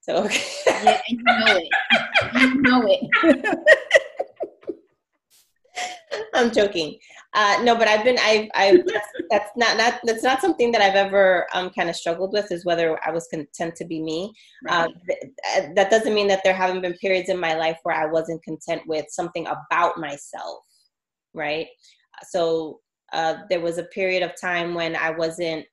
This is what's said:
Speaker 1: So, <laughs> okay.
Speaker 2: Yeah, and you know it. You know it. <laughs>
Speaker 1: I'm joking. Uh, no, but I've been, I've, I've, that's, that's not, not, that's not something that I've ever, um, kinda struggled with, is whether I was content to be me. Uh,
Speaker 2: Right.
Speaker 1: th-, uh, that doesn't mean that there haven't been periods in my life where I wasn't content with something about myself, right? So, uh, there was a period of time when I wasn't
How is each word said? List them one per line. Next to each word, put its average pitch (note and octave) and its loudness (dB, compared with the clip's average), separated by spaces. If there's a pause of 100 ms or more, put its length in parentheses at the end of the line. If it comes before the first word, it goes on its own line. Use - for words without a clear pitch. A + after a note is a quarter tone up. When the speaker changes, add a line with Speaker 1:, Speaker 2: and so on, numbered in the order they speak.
Speaker 1:
So, - -4
<laughs> G3+ 0
okay. - -2 (260)
Speaker 2:
Yeah, - 2
and - -4
you - -12
know E5+ 4
it. F4 -4 (640)
You C4 4
know B3+ 4
it. D#4+ 2 (2750)
<laughs> - -16
Speaker 1:
I'm A#3+ 4
joking. G3+ 0 (360)
Uh, G#3 4
no, A#3 4
but A3 2
I've G#3+ 2
been, B3 2
I've, G#3+ 2
I've, G3 6
that's, G#4+ -4 (220)
that's - 0
not, A3+ 2
not, A#3 0
that's A3+ -2
not C4 2
something A#3+ 2
that A3+ 4
I've G3 4
ever, F#3+ 4
um, F3+ -4
kinda E3+ -2
struggled F3+ -4
with, G3+ -2
is F3 -6
whether E3+ 0
I D#3+ -2
was E3 -4
content E3 -8
to E3+ -10
be E3 -8
me. E3 -6 (360)
Uh, E3+ 0
Speaker 2:
Right. D#3+ -10 (140)
Speaker 1:
th-, - -6 (240)
uh, F#3+ -2
that G3 4
doesn't G#3+ 2
mean G#3 0
that F#3+ 2
there F#3+ 4
haven't F#3 -2
been F3 -4
periods F#3 -2
in F3+ -2
my E3 -2
life E3 -2
where E3 -2
I D#3+ -2
wasn't D#3+ -4
content D#3+ -8
with D#3 -4
something E3+ -8
about E3 -2
myself, - -12 (760)
right? D#3 -6 (640)
So, E3 -2 (320)
uh, D#3+ -2 (140)
there F3+ 0
was E3+ -4
a E3+ -8
period F#3 -2
of E3 -6
time F3 -4
when E3 -4
I D#3+ -2
wasn't D#3+ -4